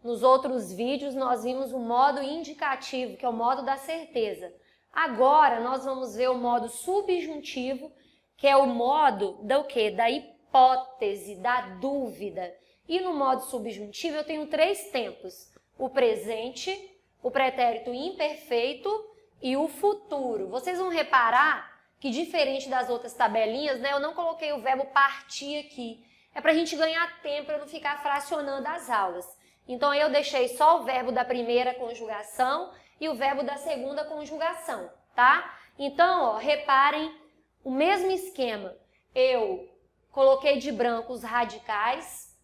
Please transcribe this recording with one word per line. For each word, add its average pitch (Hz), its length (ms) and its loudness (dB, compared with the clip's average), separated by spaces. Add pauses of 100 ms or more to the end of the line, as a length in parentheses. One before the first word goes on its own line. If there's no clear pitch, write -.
Nos 233 220 -4
outros 254 500 4
vídeos 262 400 -4
nós 247 300 -2
vimos 254 300 -6
o 262 80 -6
modo 254 420 2
indicativo, 277 920 -6
que - 100 -6
é - 20 0
o 233 40 -2
modo 240 320 0
da 262 120 -2
certeza. 240 760 -6 (380)
Agora 269 680 6
nós 254 260 -2
vamos 262 300 -6
ver 254 160 0
o 247 80 0
modo 240 300 0
subjuntivo, 302 1200 -4 (460)
que - 100 0
é 277 80 8
o 269 100 8
modo 240 760 2
da 247 160 2
o 294 60 0
quê? 220 260 0
Da 220 180 0
hipótese, 254 1300 2
da 240 280 0 (180)
dúvida. 196 760 -6 (340)
E 339 120 0
no 370 120 -4
modo 269 300 0
subjuntivo 220 760 -6
eu 302 60 -4
tenho 302 220 -6
três 320 460 0
tempos. - 600 -8 (240)
O 262 120 -6
presente, 247 1080 -2 (280)
o 247 40 0
pretérito 247 640 0
imperfeito 294 960 -2 (540)
e 262 140 0
o 294 100 2
futuro. 285 800 -2
Vocês 254 320 -4
vão 370 120 -2
reparar 269 840 2 (240)
que, 277 120 -4
diferente 269 580 -2
das 254 220 -2
outras 233 240 -6
tabelinhas, 226 680 0
né, 277 120 -2
eu 285 80 2
não 302 120 -4
coloquei 330 400 -4
o 277 80 -4
verbo 262 260 0
partir 277 720 0
aqui. 240 440 -12 (300)
É 294 60 -8
pra 330 120 4
gente 330 240 0
ganhar 320 460 -2
tempo, 294 240 -6
pra 302 100 -4
não 285 100 -8
ficar 294 360 -6
fracionando 285 680 -4
as 330 220 -8
aulas. 190 340 0 (420)
Então, 269 280 0
eu 294 160 4
deixei 285 380 2
só 302 320 6
o - 20 -8
verbo 254 300 -2
da 247 120 2
primeira 247 480 0
conjugação 240 1000 -4 (280)
e 320 80 -2
o 302 60 -2
verbo 269 280 0
da 285 140 -4
segunda 285 480 -6
conjugação, 302 840 -6 (240)
tá? 262 440 4 (200)
Então, 330 460 2
ó, 220 120 2
reparem 285 760 2 (520)
o 269 80 -8
mesmo 359 400 2
esquema. 233 680 -6 (380)
Eu 240 520 2 (440)
coloquei 269 480 4
de 262 140 -6
branco 233 380 -2
os 247 120 -10
radicais 226 1200 -4